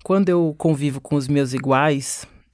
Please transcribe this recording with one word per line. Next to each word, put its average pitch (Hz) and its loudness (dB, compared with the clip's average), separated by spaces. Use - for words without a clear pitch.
"Quando 190 2
eu 170 2
convivo 143 0
com - -4
os 135 -2
meus 139 0
iguais, 135 0